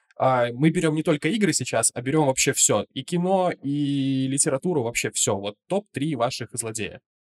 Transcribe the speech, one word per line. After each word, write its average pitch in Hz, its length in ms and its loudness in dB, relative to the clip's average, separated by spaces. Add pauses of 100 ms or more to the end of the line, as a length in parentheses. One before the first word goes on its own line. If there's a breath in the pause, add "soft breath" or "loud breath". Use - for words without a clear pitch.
(180 soft breath)
А, 127 340 2
мы 147 200 4
берем 160 240 0
не 156 80 -2
только 156 260 0
игры 202 240 2
сейчас, 117 400 0
а 120 80 -8
берем 147 260 2
вообще 131 240 2
все. 110 420 2
И 131 100 -8
кино, 180 480 0 (120)
и 135 640 0
литературу, 135 560 0
вообще - 280 -4
все. 107 260 0
Вот 101 180 -6 (140)
топ-три 160 460 -4
ваших 117 360 -2
злодея. 107 480 -8 (400)